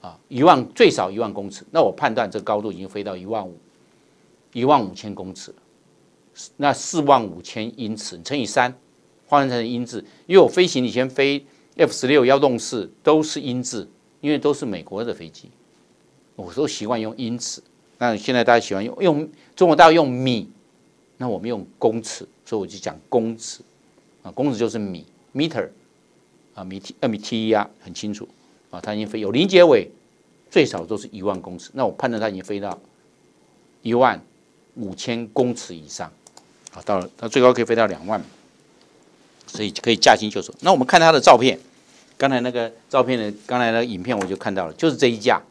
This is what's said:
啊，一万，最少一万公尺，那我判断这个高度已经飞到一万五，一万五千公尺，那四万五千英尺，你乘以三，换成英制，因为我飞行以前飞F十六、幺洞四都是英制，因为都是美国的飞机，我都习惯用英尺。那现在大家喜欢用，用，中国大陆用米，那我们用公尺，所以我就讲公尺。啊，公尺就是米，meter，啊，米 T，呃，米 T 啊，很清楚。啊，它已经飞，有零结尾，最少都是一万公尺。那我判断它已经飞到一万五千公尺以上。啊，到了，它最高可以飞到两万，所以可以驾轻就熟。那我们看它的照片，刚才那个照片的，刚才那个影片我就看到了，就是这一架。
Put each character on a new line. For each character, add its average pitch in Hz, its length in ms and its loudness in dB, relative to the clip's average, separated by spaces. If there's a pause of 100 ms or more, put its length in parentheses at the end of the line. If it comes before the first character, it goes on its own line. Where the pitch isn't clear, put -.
啊， 87 180 -20 (100)
一 123 140 -2
万， 147 320 6
最 214 160 6
少 95 200 -2
一 98 80 -10
万 110 120 -4
公 101 200 -10
尺， - 120 -20 (100)
那 160 100 2
我 101 100 2
判 123 220 -2
断 110 160 -2
这 107 80 -8
个 98 40 -10
高 107 160 -2
度 104 140 -6
已 85 60 -12
经 95 100 -14
飞 101 160 -10
到 95 100 -10
一 92 120 -14
万 104 200 -6
五， 85 120 -18 (960)
一 120 100 -4
万 139 180 4
五 92 120 -10
千 104 200 -14
公 92 200 -14
尺， - 200 -20 (1000)
那 143 160 0
四 - 300 -4
万 139 200 6
五 87 200 -10
千 113 360 -10
英 113 160 -6
尺， 107 220 -14
你 85 80 -20
乘 143 140 -6
以 117 80 -4
三， 123 280 0 (520)
换 143 200 2
成 120 200 -4
英 123 180 -6
制， 120 180 -12 (240)
因 170 80 -2
为 185 80 10
我 127 60 6
飞 180 180 2
行 127 200 -2
以 113 40 -2
前 123 200 0
飞 139 340 0 (320)
F 160 160 2
十 - 140 -6
六、 135 180 4
幺 135 140 6
洞 131 200 2
四 113 320 -8 (120)
都 156 200 4
是 156 200 -6
英 127 200 -4
制， 120 240 -10 (360)
因 147 80 -2
为 151 80 0
都 147 160 0
是 143 100 -10
美 95 180 -8
国 101 220 -10
的 117 80 -8
飞 82 160 -14
机， - 220 -20 (840)
我 90 200 -14
都 147 120 0
习 127 200 -8
惯 117 120 -2
用 110 200 -8
英 120 200 -6
尺。 - 240 -12 (360)
那 117 180 0
现 127 180 -4
在 120 80 2
大 117 120 6
家 117 120 6
喜 - 80 -6
欢 98 80 -4
用， 120 200 -10
用， 156 280 0 (240)
中 185 140 4
国 151 80 4
大 165 120 10
陆 160 40 8
用 156 180 4
米， 123 380 -2 (680)
那 127 100 -6
我 101 100 -4
们 95 80 -10
用 107 200 -8 (120)
公 113 240 0
尺， - 240 -14 (200)
所 110 120 -4
以 - 0 -
我 95 80 -4
就 92 120 -14
讲 90 200 -12 (120)
公 113 260 0
尺。 - 240 -16 (600)
啊， 92 80 -18
公 143 200 -2
尺 113 80 -6
就 117 80 0
是 113 120 -4
米， 92 260 -8 (300)
meter， 139 340 -4 (840)
啊， 98 100 -16
米 95 160 -14
T， - 200 -20
呃， 139 80 -2
米 107 100 -4
T 110 340 -4
啊， 104 160 0 (120)
很 92 120 -20
清 104 220 -10
楚。 98 120 -16 (440)
啊， 90 100 -16
它 107 140 -8
已 107 40 -6
经 107 80 -6
飞， 107 120 -8
有 104 140 -4
零 160 160 2
结 185 160 8
尾， 120 260 4 (580)
最 160 160 4
少 87 220 -8
都 104 100 -6
是 98 140 -12
一 98 120 -14
万 95 200 -4
公 90 160 -14
尺。 - 140 -20
那 131 120 -4
我 107 60 0
判 - 180 -4
断 113 120 -4
它 110 80 -4
已 101 60 -8
经 92 100 -12
飞 101 160 -8
到 98 180 -10 (1040)
一 113 120 -4
万 120 280 2 (540)
五 95 180 -10
千 117 340 -8
公 123 240 0
尺 113 220 -12
以 76 140 -20
上。 78 240 -14 (600)
啊， 92 140 -20
到 98 140 0
了， 90 160 -10
它 117 100 -12
最 123 160 2
高 127 100 8
可 120 80 0
以 117 40 2
飞 113 100 0
到 113 120 2
两 82 200 -6
万， 101 160 -4 (1300)
所 - 160 -8
以 98 80 -6
可 - 180 -4
以 113 60 4
驾 123 180 6
轻 107 160 -4
就 101 100 -6
熟。 - 200 -12
那 175 100 2
我 190 60 6
们 254 100 0
看 180 140 6
它 165 100 6
的 156 80 6
照 - 180 8
片， 117 220 2 (580)
刚 139 140 0
才 127 120 0
那 123 80 -4
个 117 220 -4 (160)
照 131 140 2
片 123 160 0
的， 107 140 -6 (120)
刚 123 140 -4
才 117 140 0
那 113 60 0
个 120 60 0
影 104 180 -10
片 117 140 -4
我 98 80 -4
就 92 120 -6
看 104 180 -6
到 90 140 -4
了， 82 60 -14
就 165 140 0
是 143 80 -2
这 135 120 4
一 117 100 -2
架。 107 320 0